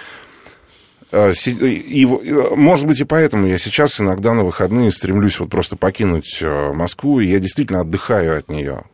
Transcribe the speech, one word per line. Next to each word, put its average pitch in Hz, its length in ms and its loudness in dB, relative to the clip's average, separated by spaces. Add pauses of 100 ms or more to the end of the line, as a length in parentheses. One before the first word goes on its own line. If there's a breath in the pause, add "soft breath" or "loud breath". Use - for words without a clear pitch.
(1120 loud breath)
э, 101 220 4
си-, 123 180 0
и, 123 500 0
и 135 40 8
в-, 127 180 2
э, 139 320 0
может 147 320 4
быть, 147 120 0
и 143 40 -2
поэтому 147 420 2
я 92 140 0
сейчас 139 420 0
иногда 98 320 0
на 113 100 2
выходные 101 480 0
стремлюсь 98 480 0
вот 85 100 -6
просто 90 260 -2
покинуть, 92 640 -2
э, 73 320 -2
Москву, 123 460 -2
и 104 80 2
я 95 100 2
действительно 92 440 -2
отдыхаю 85 580 -2
от - 100 -12
нее. 71 320 -8 (120)